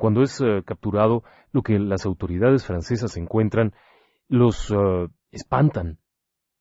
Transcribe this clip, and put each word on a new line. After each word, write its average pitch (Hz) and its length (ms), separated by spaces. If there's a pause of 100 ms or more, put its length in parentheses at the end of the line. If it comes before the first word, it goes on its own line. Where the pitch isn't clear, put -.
Cuando 113 220
es, 139 180
eh, 104 240
capturado, 110 580 (280)
lo 135 100
que 110 160
las 98 300
autoridades 95 580
francesas 95 520
encuentran, 110 560 (540)
los, 120 440
eh, 95 360 (240)
espantan. 98 680 (600)